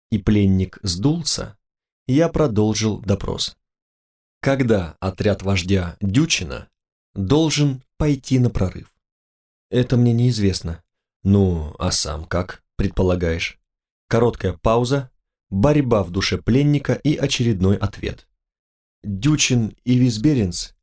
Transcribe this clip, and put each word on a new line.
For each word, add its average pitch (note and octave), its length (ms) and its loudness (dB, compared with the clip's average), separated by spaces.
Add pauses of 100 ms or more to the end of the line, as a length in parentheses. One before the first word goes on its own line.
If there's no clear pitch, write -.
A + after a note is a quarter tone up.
(100)
и G#2+ 80 0
пленник F#2+ 640 2
сдулся, G#2 760 -2 (500)
я D#3 220 2
продолжил G#2+ 680 0
допрос. - 580 -4 (840)
«Когда A2+ 600 0
отряд F#2+ 420 -2
вождя F#2 580 -2
Дючина G#2 680 -2 (460)
должен C#3+ 720 0 (120)
пойти C#3 420 0
на A#2+ 120 4
прорыв?» - 420 -6 (800)
«Это B2 260 0
мне A#2+ 160 4
неизвестно». G#2 680 0 (400)
«Ну, F#2+ 560 2
а F2+ 140 -2
сам D2+ 320 -4
как - 400 -6 (120)
предполагаешь?» F2 840 -2 (480)
Короткая A2+ 460 0
пауза, B2 580 0 (380)
борьба A#2 520 2
в F2 80 -6
душе F#2 280 -4
пленника C#3 560 0
и D3 200 -2
очередной G#2 640 0
ответ. - 500 -8 (800)
«Дючин A2+ 800 0
и B2+ 120 2
Висберенс A#2 880 0